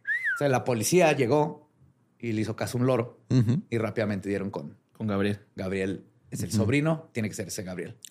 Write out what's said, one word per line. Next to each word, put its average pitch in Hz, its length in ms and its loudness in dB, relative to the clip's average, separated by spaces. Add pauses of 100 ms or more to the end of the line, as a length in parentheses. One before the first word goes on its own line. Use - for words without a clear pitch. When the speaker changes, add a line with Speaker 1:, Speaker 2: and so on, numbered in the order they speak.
(360)
Speaker 1:
O - 20 -6
sea, 143 120 2
la 127 160 2
policía 151 480 4
llegó 139 560 0 (480)
y 117 160 -4
le 107 80 0
hizo 104 160 -4
caso 123 200 -4
a 120 40 2
un 123 60 4
loro 120 420 0
Speaker 2:
Ujú. 123 400 4
Speaker 1:
y 117 80 -2
rápidamente 107 520 -2
dieron 98 220 -2
con 73 260 -8 (140)
Speaker 3:
Con 110 160 -6
Gabriel. 101 320 0 (160)
Speaker 1:
Gabriel 95 480 -4 (260)
es - 140 -8
el 90 60 -6
Speaker 2:
Ujú. 95 80 0
Speaker 1:
sobrino, 143 560 0
tiene 107 160 -4
que - 60 -12
ser 98 120 -8
ese - 160 -8
Gabriel. 90 320 -10 (160)